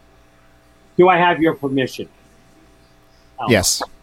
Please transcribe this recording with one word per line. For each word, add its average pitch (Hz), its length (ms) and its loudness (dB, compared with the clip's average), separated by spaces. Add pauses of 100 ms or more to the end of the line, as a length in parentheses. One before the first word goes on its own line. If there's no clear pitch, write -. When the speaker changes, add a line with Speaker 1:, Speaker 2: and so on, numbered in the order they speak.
(960)
Speaker 1:
Do 180 120 6
I 175 80 4
have 170 240 2
your 160 140 0
permission, 131 540 -6 (1300)
Elmer? 117 120 -2
Speaker 2:
Yes. 98 300 0 (220)